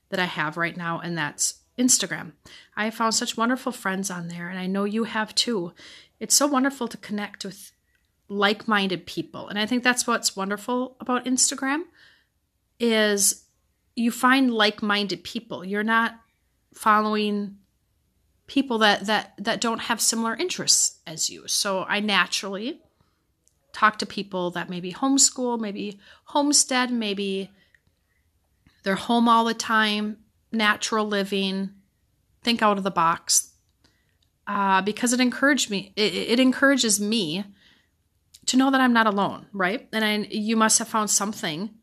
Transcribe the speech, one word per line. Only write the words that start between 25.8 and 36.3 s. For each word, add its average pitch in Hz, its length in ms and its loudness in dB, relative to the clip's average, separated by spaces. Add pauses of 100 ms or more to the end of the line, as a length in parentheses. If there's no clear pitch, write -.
homestead, 285 640 2
maybe 196 600 -4 (1300)
they're 196 140 0
home 233 320 2
all 226 160 6
the 226 100 0
time, 214 640 0 (340)
natural 214 540 0
living, 196 640 -2 (720)
think 233 200 0
out 208 140 4
of 196 80 -2
the 196 60 -2
box, - 640 0 (920)
uh, 196 360 2
because 214 300 -2
it 247 80 2
encouraged 254 500 2
me. - 260 -6
It, 202 180 2
it 208 260 2